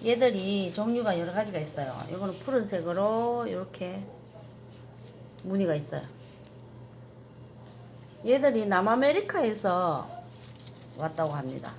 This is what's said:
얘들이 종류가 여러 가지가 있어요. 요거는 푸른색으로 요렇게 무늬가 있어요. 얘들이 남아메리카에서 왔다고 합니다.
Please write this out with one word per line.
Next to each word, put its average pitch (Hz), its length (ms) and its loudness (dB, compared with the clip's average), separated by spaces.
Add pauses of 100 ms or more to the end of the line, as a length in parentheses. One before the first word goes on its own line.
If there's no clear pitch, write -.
얘들이 202 680 4
종류가 220 460 2
여러 170 120 -2
가지가 196 280 0
있어요. 139 360 -4 (140)
요거는 185 300 -4
푸른색으로 214 1120 2
요렇게 185 520 -6 (1400)
무늬가 185 320 2
있어요. 147 260 -4 (2250)
얘들이 247 400 6
남아메리카에서 214 1400 4 (880)
왔다고 156 380 -2
합니다. 131 440 -6